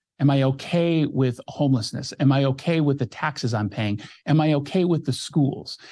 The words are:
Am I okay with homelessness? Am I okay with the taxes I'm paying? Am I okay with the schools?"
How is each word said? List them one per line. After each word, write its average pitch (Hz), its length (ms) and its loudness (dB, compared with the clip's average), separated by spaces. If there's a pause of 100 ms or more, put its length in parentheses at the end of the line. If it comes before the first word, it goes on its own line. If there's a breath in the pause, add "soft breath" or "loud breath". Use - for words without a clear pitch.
(200)
Am 143 100 4
I 139 120 4
okay 160 640 0
with 127 400 -2
homelessness? - 720 -2
Am 139 140 4
I 139 140 4
okay 160 340 0
with 143 180 2
the 123 80 -2
taxes 135 480 -6
I'm 104 140 -2
paying? 104 320 -4 (260 loud breath)
Am 156 140 4
I 156 140 4
okay 147 300 0
with 170 200 0
the 135 80 -2
schools?" - 680 -2 (140)